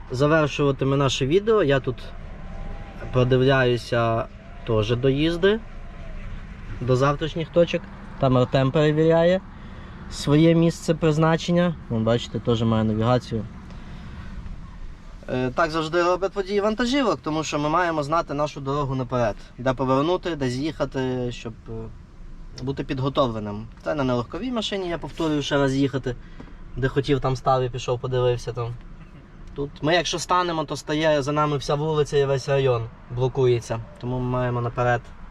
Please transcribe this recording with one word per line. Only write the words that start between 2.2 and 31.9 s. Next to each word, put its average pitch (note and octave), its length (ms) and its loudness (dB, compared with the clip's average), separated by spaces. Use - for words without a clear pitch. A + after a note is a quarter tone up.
продивляюся B2 1120 4
теж A2 300 2
доїзди E3 640 2
до B2+ 160 4
завтрашніх D3 520 0
точок. E3+ 340 4
Там C3 160 6
Артем C3 340 4
перевіряє D#3+ 720 4
своє D#3+ 440 6
місце E3 400 4
призначення. D#3+ 800 2
Вон, A2+ 160 0
бачите, A#2 360 0
теж A#2 220 2
має A2+ 220 4
навігацію. A2 600 0
Е, B2 180 0
так D#3+ 200 0
завжди D#3+ 320 0
роблять F3+ 320 0
водії G3 260 0
вантажівок, A3 600 0
тому D#3 220 -2
що D3+ 140 -4
ми D3 100 0
маємо E3 340 2
знати D#3+ 320 -2
нашу D3 260 -4
дорогу C#3 340 -2
наперед. A#2+ 420 0
Де B2+ 160 0
повернути, D3+ 640 0
де C#3 140 -2
з'їхати, C3 840 -4
щоб, A#2 200 -10
е, A2+ 40 -12
бути C#3 220 -4
підготовленим. A#2 840 -2
Це E3 100 -2
не C#3+ 100 0
на B2+ 100 2
легковій E3 380 -4
машині, G#3 360 -4
я E3+ 100 -4
повторюю D3+ 440 -2
ще D3 140 -2
раз C#3 200 2
їхати, C3+ 400 -2
де B2+ 120 0
хотів, C#3 320 0
там C3 160 0
став C3 260 2
і B2+ 80 -2
пішов, B2 300 -4
подивився B2 520 0
там. A#2+ 220 -6
Тут C#3+ 160 -6
ми, D3+ 120 4
якщо E3+ 240 0
станемо, E3+ 460 2
то D3 120 -4
стає D3+ 460 2
за C#3 100 -2
нами D3 240 2
вся D3 180 -2
вулиця D3 440 2